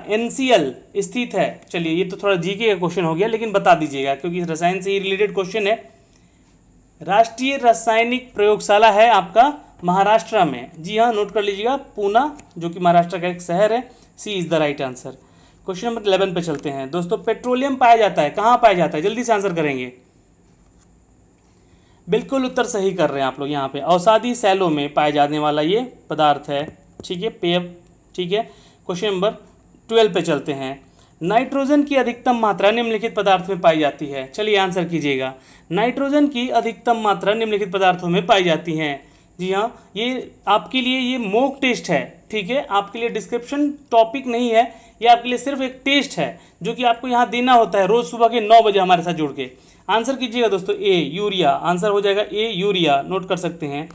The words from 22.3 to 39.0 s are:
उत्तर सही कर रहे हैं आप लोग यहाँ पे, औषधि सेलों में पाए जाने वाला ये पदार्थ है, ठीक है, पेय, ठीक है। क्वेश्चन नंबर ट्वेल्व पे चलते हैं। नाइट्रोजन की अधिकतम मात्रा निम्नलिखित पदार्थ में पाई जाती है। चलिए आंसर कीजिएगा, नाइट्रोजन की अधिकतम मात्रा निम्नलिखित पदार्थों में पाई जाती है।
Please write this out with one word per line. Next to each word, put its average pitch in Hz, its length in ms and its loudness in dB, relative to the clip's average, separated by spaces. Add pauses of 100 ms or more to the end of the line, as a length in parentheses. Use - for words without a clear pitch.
उत्तर 254 200 -2
सही 196 280 -2
कर 165 160 0
रहे 139 120 -4
हैं 135 60 0
आप 131 120 -6
लोग 143 100 -6
यहाँ 139 180 -4
पे, 139 140 -8
औषधि 220 540 2
सेलों 190 340 2
में 147 240 -2
पाए 151 180 2
जाने 147 280 2
वाला 151 220 0
ये 190 200 0 (280)
पदार्थ 147 400 2
है, 143 160 -4 (400)
ठीक 180 180 -8
है, 226 80 -2
पेय, 175 280 -2 (560)
ठीक 175 160 -6
है। 208 100 0 (460)
क्वेश्चन 185 200 -4
नंबर 196 240 0 (580)
ट्वेल्व 226 240 4
पे 185 80 0
चलते 151 320 -2
हैं। 135 260 -8 (420)
नाइट्रोजन 262 640 2
की 285 120 -2
अधिकतम 240 420 0
मात्रा 202 340 2
निम्नलिखित 226 440 -2
पदार्थ 190 340 2
में 185 120 -4
पाई 165 180 4
जाती 147 280 -2
है। 135 200 -8
चलिए 214 300 0
आंसर 185 280 0
कीजिएगा, 143 480 -2 (360)
नाइट्रोजन 269 580 0
की 247 240 -4
अधिकतम 233 480 0
मात्रा 196 340 0
निम्नलिखित 214 400 -2
पदार्थों 180 360 2
में 180 160 0
पाई 196 180 4
जाती 165 300 0
है। 156 200 -2 (460)